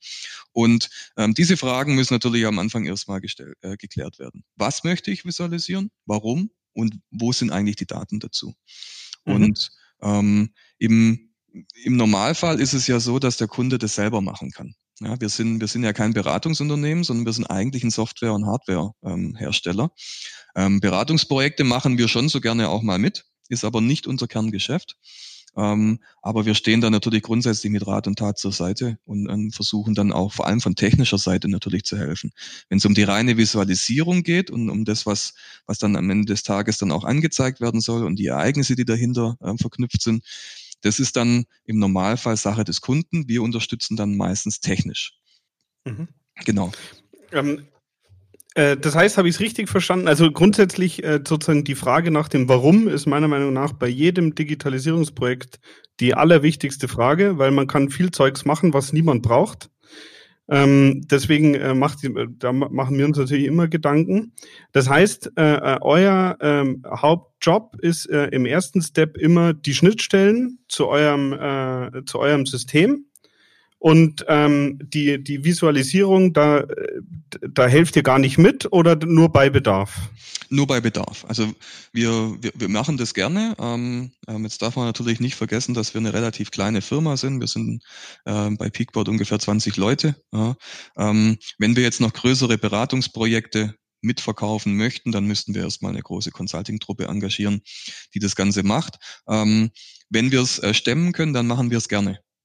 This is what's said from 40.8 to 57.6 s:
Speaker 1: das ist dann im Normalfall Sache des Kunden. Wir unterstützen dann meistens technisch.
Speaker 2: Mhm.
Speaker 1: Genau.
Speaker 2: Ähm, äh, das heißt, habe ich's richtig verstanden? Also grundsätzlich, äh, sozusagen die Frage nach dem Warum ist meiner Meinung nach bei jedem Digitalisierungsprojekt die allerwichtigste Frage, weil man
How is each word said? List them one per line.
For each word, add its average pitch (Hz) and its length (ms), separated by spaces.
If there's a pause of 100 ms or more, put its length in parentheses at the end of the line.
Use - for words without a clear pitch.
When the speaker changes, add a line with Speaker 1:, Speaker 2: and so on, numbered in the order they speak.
Speaker 1:
das 107 180
ist 127 160
dann 120 300 (180)
im 107 160
Normalfall 101 560
Sache 107 260
des 87 180
Kunden. 156 460
Wir 117 160
unterstützen 113 540
dann 104 200
meistens 95 440
technisch. - 580 (640)
Speaker 2:
Mhm. 127 220 (380)
Speaker 1:
Genau. 98 260 (640)
Speaker 2:
Ähm, 143 340 (880)
äh, 143 220
das 147 180
heißt, 196 240
habe 180 100
ich's 175 120
richtig 214 280
verstanden? 185 380
Also 160 240
grundsätzlich, 185 720
äh, 151 240
sozusagen 156 380
die 143 100
Frage 147 380
nach 151 160
dem 127 200
Warum 151 380
ist 143 200
meiner 147 200
Meinung 139 260
nach 135 200
bei 123 160
jedem 160 480
Digitalisierungsprojekt 143 1200 (400)
die 123 160
allerwichtigste 151 720
Frage, 156 520
weil 135 120
man 139 160